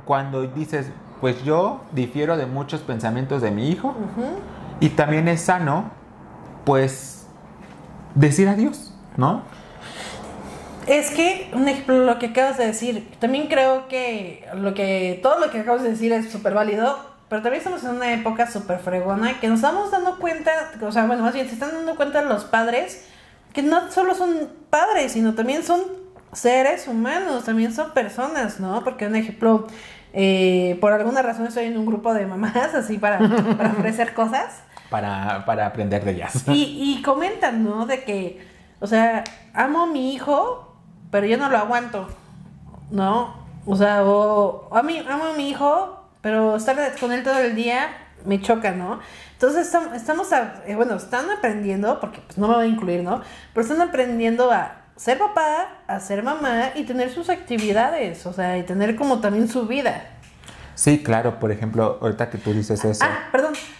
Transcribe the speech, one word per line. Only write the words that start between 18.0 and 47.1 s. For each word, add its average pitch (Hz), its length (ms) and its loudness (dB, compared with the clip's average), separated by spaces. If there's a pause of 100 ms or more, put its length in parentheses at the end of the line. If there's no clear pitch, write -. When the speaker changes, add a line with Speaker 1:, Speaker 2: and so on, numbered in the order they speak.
Speaker 2:
época 226 380 0
súper 180 300 -4
fregona 196 580 -2
que 226 100 -2
nos 226 120 4
estamos 381 300 2
dando 370 280 0
cuenta, 320 320 -2 (300)
o 208 100 -4
sea, 220 160 2
bueno, 240 160 2
más 247 120 2
bien 262 120 -2
se 240 80 -10
están 277 180 -6
dando 320 220 -4
cuenta 294 280 0
los 220 220 0
padres 233 600 0 (460)
que 285 100 -2
no 330 300 2
solo 370 220 2
son 359 160 0 (400)
padres, 320 420 2
sino 226 220 2
también 254 280 -2
son 349 180 2 (520)
seres 262 560 2
humanos, 262 560 -2
también 226 280 0
son 302 200 -4
personas, 247 680 -2
¿no? 190 240 -4
Porque, 226 240 -4
un 214 100 -2
ejemplo, 220 500 2 (460)
eh, 185 680 4
por 208 120 6
alguna 233 300 2
razón 226 240 -2
estoy 233 200 -2
en 233 120 -4
un 220 80 -2
grupo 220 280 0
de 202 120 0
mamás, 220 480 0
así 214 240 -2
para, 208 200 2
Speaker 1:
<laughs> 214 380 4
Speaker 2:
para 220 160 2
ofrecer 220 420 0
cosas. 233 480 -2 (260)
Speaker 1:
Para, 101 560 -2
para 107 220 0
aprender 101 380 -2
de 98 80 0
ellas. 90 360 -4
Speaker 2:
Y, 269 500 2
y - 40 -10
comentan, 285 600 0
¿no? 220 240 -2
De 262 160 -4
que, 190 420 -6 (360)
o 202 80 -4
sea, 226 340 4 (320)
amo 285 280 2
a 339 40 4
mi 269 280 -2
hijo, 294 600 -2 (380)
pero 202 140 2
yo 226 100 4
no 277 120 0
lo 247 100 4
aguanto, 226 480 -2 (840)
¿no? 208 440 0 (320)
O 202 100 0
sea, 202 280 6
o, 208 680 4
a 233 100 6
mí, 320 160 -4 (100)
amo 294 180 -2
a 320 100 -2
mi 277 140 -2
hijo, 311 540 0 (180)
pero 220 320 2
estar 226 220 0 (240)
con 240 120 -2